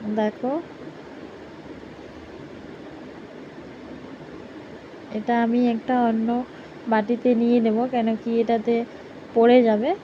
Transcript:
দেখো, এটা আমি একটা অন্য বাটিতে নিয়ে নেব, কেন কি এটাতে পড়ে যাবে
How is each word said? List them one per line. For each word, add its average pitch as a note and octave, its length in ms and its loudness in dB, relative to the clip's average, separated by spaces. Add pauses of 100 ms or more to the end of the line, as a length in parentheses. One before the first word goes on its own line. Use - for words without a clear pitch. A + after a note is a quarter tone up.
(180)
দেখো, G#3+ 340 -2 (4000)
এটা A#3 240 0
আমি A#3 180 2 (140)
একটা A#3+ 200 -2 (140)
অন্য A3+ 200 2 (600)
বাটিতে A3+ 460 2
নিয়ে A#3 260 6
নেব, A3 180 4 (160)
কেন A3+ 140 2 (140)
কি A#3 80 -2 (100)
এটাতে A#3 340 2 (600)
পড়ে A#3+ 280 10
যাবে A3+ 280 4 (140)